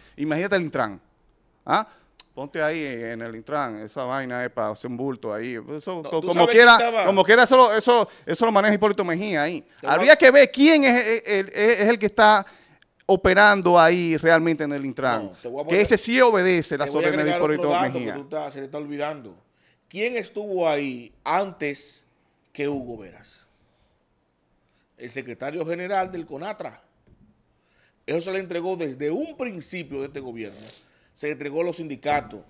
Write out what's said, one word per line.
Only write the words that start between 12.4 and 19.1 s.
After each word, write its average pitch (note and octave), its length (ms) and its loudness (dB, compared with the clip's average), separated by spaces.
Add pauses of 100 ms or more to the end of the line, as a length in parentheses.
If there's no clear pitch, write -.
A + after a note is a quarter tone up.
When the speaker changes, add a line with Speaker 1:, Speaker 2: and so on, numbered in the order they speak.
Speaker 1:
operando F#3+ 760 4
ahí E3+ 380 2
realmente D#3+ 460 2
en C#3+ 80 -6
el C#3 120 -6
Intran. B2 400 -4
Speaker 2:
No, F#2+ 60 -12 (120)
te B2 60 -12
voy C3 120 -10
a D3 40 -8
Speaker 1:
Que D3+ 60 -14
Speaker 2:
poner, F#3+ 120 4
Speaker 1:
ese G#3+ 140 2
sí A#3+ 240 0
obedece F#3 580 2
las C#3+ 140 -4
Speaker 2:
te D3 40 -2
voy D#3+ 80 -2
a D3+ 40 0
Speaker 1:
órdenes D3+ 160 -2
de D3+ 80 -2
Speaker 2:
agregar - 100 -2
otro D3+ 120 0
Speaker 1:
Hipólito D3 180 -2
Speaker 2:
dato F3 200 -2
que B2+ 60 -6
Speaker 1:
Mejía. A2+ 160 -8
Speaker 2:
tú - 80 -12
estás, D3 320 -10
se C#3 60 -18
te C3+ 60 -12
está C#3+ 120 -12
olvidando. D3 560 -10 (540)